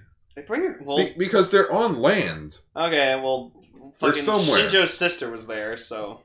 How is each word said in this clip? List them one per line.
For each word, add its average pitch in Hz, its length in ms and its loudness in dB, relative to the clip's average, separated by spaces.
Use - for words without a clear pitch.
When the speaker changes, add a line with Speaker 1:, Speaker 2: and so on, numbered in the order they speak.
Speaker 1:
They 143 80 -14
bring 247 200 -4
her. - 200 -6
Well, 139 140 -4
Speaker 2:
Be-, 185 200 0
because 185 360 2
they're 190 200 4
on 190 280 0
land. 101 580 0
Speaker 1:
Okay, 151 400 0
well, 131 380 -4
Speaker 2:
They're 151 120 4
Speaker 1:
fucking 143 120 -2
Speaker 2:
somewhere. 196 440 4
Speaker 1:
Shinjo's 185 260 4
sister 175 360 -2
was 110 160 -12
there, 110 300 -6
so. 107 480 -10